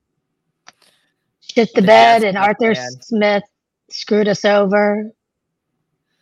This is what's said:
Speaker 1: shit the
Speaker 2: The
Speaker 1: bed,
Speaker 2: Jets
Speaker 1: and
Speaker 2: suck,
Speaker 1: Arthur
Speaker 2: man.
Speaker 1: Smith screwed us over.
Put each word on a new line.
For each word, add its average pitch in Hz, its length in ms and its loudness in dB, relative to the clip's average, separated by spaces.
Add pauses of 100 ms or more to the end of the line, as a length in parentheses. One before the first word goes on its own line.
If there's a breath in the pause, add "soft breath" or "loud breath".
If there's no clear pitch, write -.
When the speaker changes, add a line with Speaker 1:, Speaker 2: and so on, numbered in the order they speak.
(1400)
Speaker 1:
shit - 340 -4
the 233 60 2
Speaker 2:
The 190 60 2
Speaker 1:
bed, 226 360 4
Speaker 2:
Jets - 20 -2
Speaker 1:
and 190 120 -2
Speaker 2:
suck, 202 120 0
Speaker 1:
Arthur 226 240 -2
Speaker 2:
man. 127 180 -8 (100)
Speaker 1:
Smith 208 420 -2 (480)
screwed 208 380 -4
us 196 160 -4
over. 208 640 0 (1120)